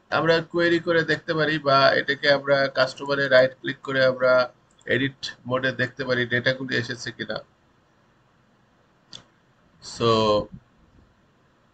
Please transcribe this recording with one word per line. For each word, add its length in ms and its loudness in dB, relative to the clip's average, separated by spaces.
আমরা 320 2
কোয়েরি 380 0
করে 240 0
দেখতে 300 -4
পারি 260 0
বা 340 4
এটাকে 380 0
আমরা 360 2
কাস্টমারে 640 -2
রাইট 220 6
ক্লিক 300 -10
করে 240 0
আমরা 480 2
এডিট 500 -4
মোডে 260 -2
দেখতে 340 -6
পারি 200 -2
ডেটাগুলি 520 -2
এসেছে 340 -8
কিনা। 280 -10
So, 260 -2